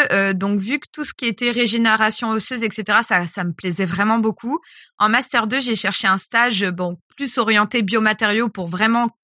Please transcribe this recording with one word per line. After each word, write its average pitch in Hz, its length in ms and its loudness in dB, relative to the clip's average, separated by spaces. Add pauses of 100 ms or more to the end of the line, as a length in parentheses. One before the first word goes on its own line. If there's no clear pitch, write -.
(100)
euh, 196 220 2
donc 196 260 0
vu 240 220 -2
que - 120 -16
tout 302 120 -8
ce - 120 -6
qui 247 100 -6
était 240 260 -2
régénération 220 800 2
osseuse, 220 340 -2
et 214 80 -2
cetera, 214 320 0
ça, 175 240 0
ça 180 160 -6
me 175 80 -2
plaisait 185 340 -4
vraiment 202 320 0
beaucoup. 226 400 -2 (400)
En 208 100 2
master 240 380 0
deux, 254 140 -2
j'ai 240 160 0
cherché 196 320 0
un 190 100 4
stage, 226 520 0
bon, 175 260 -4 (200)
plus 269 220 -4
orienté 214 440 2
biomatériaux 220 680 2
pour 185 180 -6
vraiment 220 400 0 (180)